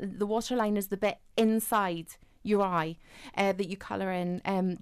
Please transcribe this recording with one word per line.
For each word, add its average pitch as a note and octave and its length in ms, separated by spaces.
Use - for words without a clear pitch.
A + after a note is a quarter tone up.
the G#3 60
waterline A3 500
is G3+ 120
the G3 100
bit G#3 220
inside G#3+ 720
your G3+ 220
eye, E3 340
uh, G3 160
that F#3+ 140
you F#3+ 100
colour G3 340
in. F3+ 340
Um, F#3 360